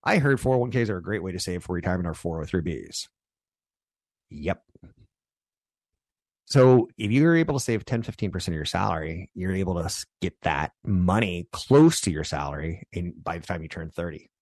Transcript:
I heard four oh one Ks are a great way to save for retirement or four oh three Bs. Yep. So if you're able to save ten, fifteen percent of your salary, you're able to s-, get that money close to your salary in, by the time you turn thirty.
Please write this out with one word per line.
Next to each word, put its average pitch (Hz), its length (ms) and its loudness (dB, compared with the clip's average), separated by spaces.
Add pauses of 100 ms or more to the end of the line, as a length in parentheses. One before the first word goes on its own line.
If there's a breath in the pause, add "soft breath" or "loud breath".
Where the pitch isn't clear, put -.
I 202 160 2
heard 139 220 4
four 131 140 2
oh 123 40 2
one 120 120 0
Ks 107 180 0
are 98 80 -2
a 87 60 -8
great 92 200 -4
way 92 100 -6
to 87 80 -6
save 87 240 -6
for 90 100 -4
retirement 90 340 -2
or 80 60 -4
four 82 260 -6
oh 76 40 -6
three 85 180 -2
Bs. 73 460 -8 (1200)
Yep. 76 320 -6 (1800)
So 127 420 8 (100)
if 107 120 -2
you're 160 260 4
able 160 180 0
to 135 60 -2
save 113 240 -2
ten, 117 180 -2
fifteen - 280 -6
percent 87 240 -4
of - 20 -4
your 76 80 -4
salary, 85 720 -4
you're 92 200 -4
able 92 200 -2
to 85 100 -2
s-, - 220 -6 (140)
get 90 220 -4
that 78 300 -2 (120)
money 90 680 0
close 156 500 6
to 98 80 0
your 78 140 -4
salary 73 680 -6
in, 87 300 -8
by 85 160 -6
the 82 80 -16
time 85 160 -6
you 78 60 -14
turn 80 220 -12
thirty. 85 400 -10 (120)